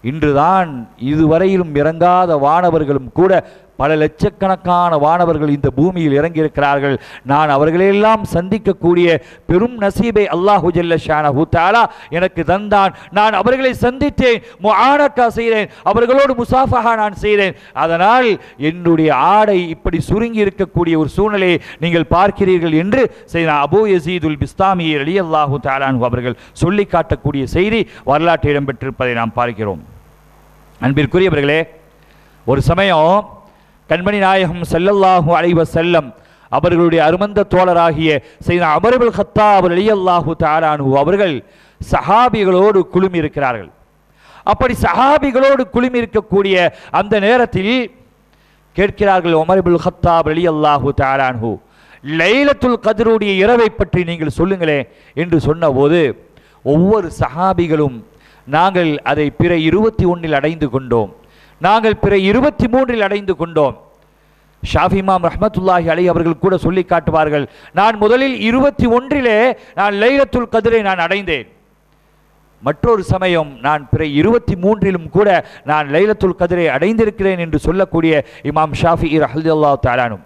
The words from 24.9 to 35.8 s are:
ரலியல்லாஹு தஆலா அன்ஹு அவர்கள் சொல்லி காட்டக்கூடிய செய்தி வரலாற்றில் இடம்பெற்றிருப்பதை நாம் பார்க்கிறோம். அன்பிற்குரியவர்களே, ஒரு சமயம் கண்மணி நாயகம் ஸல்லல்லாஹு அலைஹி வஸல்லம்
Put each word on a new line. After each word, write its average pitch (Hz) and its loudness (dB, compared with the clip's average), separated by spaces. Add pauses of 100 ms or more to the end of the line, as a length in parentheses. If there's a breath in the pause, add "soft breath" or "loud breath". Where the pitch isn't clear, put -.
ரலியல்லாஹு 156 -2
தஆலா 135 -2
அன்ஹு 123 0
அவர்கள் 123 -6 (260 loud breath)
சொல்லி 202 0
காட்டக்கூடிய 143 -2 (120)
செய்தி 214 0 (300 loud breath)
வரலாற்றில் 151 0
இடம்பெற்றிருப்பதை 131 -4 (100)
நாம் 113 -6
பார்க்கிறோம். 104 -4 (1040)
அன்பிற்குரியவர்களே, 147 0 (840 soft breath)
ஒரு 135 0 (120)
சமயம் 175 2 (800 soft breath)
கண்மணி 180 -2
நாயகம் 185 0
ஸல்லல்லாஹு 185 2
அலைஹி 170 2
வஸல்லம் 165 0 (480 soft breath)